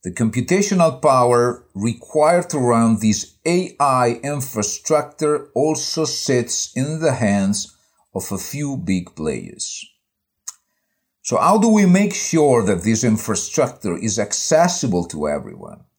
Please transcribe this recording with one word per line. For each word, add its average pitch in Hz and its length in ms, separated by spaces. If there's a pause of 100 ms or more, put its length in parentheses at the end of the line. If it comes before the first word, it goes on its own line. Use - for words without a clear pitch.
The 90 80
computational 160 880
power 123 640 (100)
required 151 760
to 151 80
run 113 420
this 107 460
A 175 340
I 127 420
infrastructure 147 1300
also 156 500
sits - 720
in 151 240
the 156 120
hands 101 600 (420)
of 95 160
a 98 80
few 139 400
big 90 380
players. 65 680 (1400)
So - 140
how 190 220
do 214 100
we 214 160
make 185 300
sure 139 500
that 92 180
this 110 200
infrastructure 110 960
is 110 200
accessible 127 920
to 73 200
everyone? 67 520 (180)